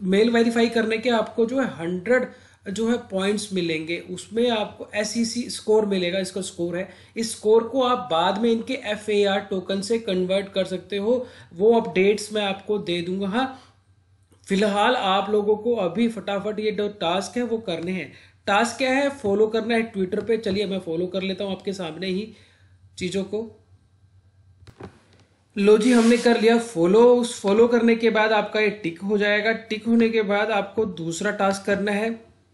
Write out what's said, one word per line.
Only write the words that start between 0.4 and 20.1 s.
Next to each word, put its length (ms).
करने 280
के 120
आपको 360
जो 160
है 140
हंड्रेड 520
जो 200
है 80
पॉइंट्स 560
मिलेंगे, 460
उसमें 500
आपको 460
एसईसी 460
स्कोर 440
मिलेगा, 340
इसका 220
स्कोर 360
है। 120
इस 140
स्कोर 320
को 180
आप 300
बाद 300
में 100
इनके 220
एफ़एआर 680
टोकन 420
से 180
कन्वर्ट 500
कर 160
सकते 320
हो, 300
वो 280
अपडेट्स 520
मैं 120
आपको 320
दे 240
दूंगा। 260
हाँ, 340
फिलहाल 480
आप 340
लोगों 280
को 180
अभी 320
फटाफट 520
ये 120
जो 180
टास्क 480
है 60
वो 140
करने 340
हैं। 200
टास्क 320
क्या 140
है? 180
फॉलो 380
करना 280
है 180
Twitter 340